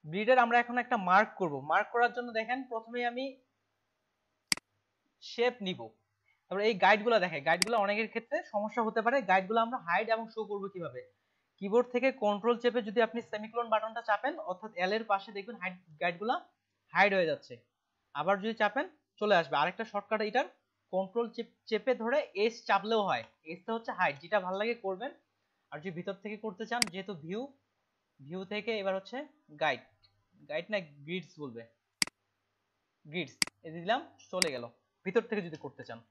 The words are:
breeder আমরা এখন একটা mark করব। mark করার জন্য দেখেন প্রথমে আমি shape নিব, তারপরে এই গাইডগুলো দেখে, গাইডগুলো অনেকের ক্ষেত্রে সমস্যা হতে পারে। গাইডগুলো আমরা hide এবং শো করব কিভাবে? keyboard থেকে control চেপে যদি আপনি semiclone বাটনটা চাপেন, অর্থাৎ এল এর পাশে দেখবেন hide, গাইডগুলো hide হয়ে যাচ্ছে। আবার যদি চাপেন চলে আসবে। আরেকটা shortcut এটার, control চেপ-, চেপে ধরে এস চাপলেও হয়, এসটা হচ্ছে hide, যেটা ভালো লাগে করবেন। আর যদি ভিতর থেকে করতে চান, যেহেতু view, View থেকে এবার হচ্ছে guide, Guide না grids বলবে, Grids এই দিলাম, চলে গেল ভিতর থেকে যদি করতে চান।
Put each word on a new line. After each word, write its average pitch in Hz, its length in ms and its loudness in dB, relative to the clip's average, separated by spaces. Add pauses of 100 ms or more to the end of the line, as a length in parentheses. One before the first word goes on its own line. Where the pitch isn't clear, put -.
(100)
breeder 214 340 4
আমরা 233 180 4
এখন 240 220 -4
একটা 247 120 0 (120)
mark 202 220 6 (100)
করব। 165 140 0 (160)
mark 202 240 4
করার 240 220 4
জন্য 240 120 -6 (100)
দেখেন 226 200 -2 (120)
প্রথমে 233 280 -8 (120)
আমি 247 140 -6 (2000)
shape 240 320 0 (120)
নিব, 160 140 -6 (680)
তারপরে 196 220 -4
এই 233 60 2 (100)
গাইডগুলো 214 400 6
দেখে, 160 140 -4 (100)
গাইডগুলো 180 360 2
অনেকের 208 280 0
ক্ষেত্রে 226 240 -6 (160)
সমস্যা 214 340 -2
হতে 226 180 0
পারে। 240 120 2 (140)
গাইডগুলো 190 360 4
আমরা 240 200 -6
hide 190 280 2
এবং 226 100 -4 (100)
শো 226 60 -8 (100)
করব 202 140 -6 (100)
কিভাবে? 147 260 -8 (580)
keyboard 214 360 2
থেকে 247 140 2 (160)
control 208 380 2
চেপে 240 260 2
যদি 220 180 2
আপনি 233 140 -6 (100)
semiclone 226 420 -4
বাটনটা 220 360 0
চাপেন, 233 260 0 (160)
অর্থাৎ 208 220 -8 (120)
এল 190 120 2
এর 220 140 -2
পাশে 196 260 0
দেখবেন 202 260 -10
hide, 185 140 -6 (260)
গাইডগুলো 180 320 0 (600)
hide 190 220 6
হয়ে 170 140 4
যাচ্ছে। 131 240 -4 (680)
আবার 175 220 2
যদি 220 200 -2
চাপেন 214 240 0 (340)
চলে 208 200 6
আসবে। 156 220 -2
আরেকটা 180 300 0
shortcut 208 360 -2
এটার, 247 180 2 (460)
control 190 420 0
চেপ-, - 220 -10 (120)
চেপে 220 240 0 (100)
ধরে 240 160 2 (240)
এস 226 120 2 (140)
চাপলেও 214 400 2
হয়, 120 160 0 (280)
এসটা 175 240 -10
হচ্ছে 226 220 -8
hide, 160 240 2
যেটা 208 240 0
ভালো 185 140 -2
লাগে 226 140 0 (120)
করবেন। 190 240 -4 (600)
আর 143 120 -12
যদি 185 160 -8
ভিতর 185 240 -6
থেকে 214 220 -8
করতে 220 260 -8
চান, 240 120 0 (100)
যেহেতু 233 200 -8 (120)
view, 185 160 -4 (800)
View 151 200 -10 (120)
থেকে 208 200 -4 (100)
এবার 190 160 0
হচ্ছে 190 180 -10 (460)
guide, 139 200 2 (680)
Guide 160 220 -4
না 208 60 0 (260)
grids 180 280 -6 (100)
বলবে, 117 200 -10 (1400)
Grids 151 280 -6 (320)
এই 160 100 -10
দিলাম, 196 240 0 (320)
চলে 175 220 0
গেল 123 100 -8 (420)
ভিতর 190 220 0
থেকে 214 180 -4
যদি 156 180 -12
করতে 127 240 -16
চান। 117 100 -14 (120)